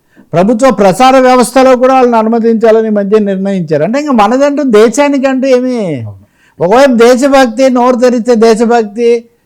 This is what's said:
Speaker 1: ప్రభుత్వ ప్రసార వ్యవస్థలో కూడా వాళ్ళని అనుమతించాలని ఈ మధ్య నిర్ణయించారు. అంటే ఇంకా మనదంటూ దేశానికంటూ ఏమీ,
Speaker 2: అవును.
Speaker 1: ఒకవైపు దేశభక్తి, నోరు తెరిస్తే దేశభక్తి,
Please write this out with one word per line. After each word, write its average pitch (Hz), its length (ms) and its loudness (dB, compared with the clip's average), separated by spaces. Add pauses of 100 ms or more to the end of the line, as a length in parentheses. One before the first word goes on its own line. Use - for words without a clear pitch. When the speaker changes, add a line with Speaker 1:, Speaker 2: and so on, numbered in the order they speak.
(340)
Speaker 1:
ప్రభుత్వ 220 380 0
ప్రసార 254 480 2
వ్యవస్థలో 254 560 2
కూడా 254 180 0
వాళ్ళని 247 220 2
అనుమతించాలని 226 720 0
ఈ - 20 -4
మధ్య 208 300 -2
నిర్ణయించారు. 190 640 -4
అంటే 226 160 -4
ఇంకా 294 120 -6
మనదంటూ 262 520 0
దేశానికంటూ 262 840 0
ఏమీ, 247 540 -2
Speaker 2:
అవును. - 640 -12
Speaker 1:
ఒకవైపు 247 300 2
దేశభక్తి, 254 760 2
నోరు 247 260 0
తెరిస్తే 247 400 0
దేశభక్తి, 226 920 0 (200)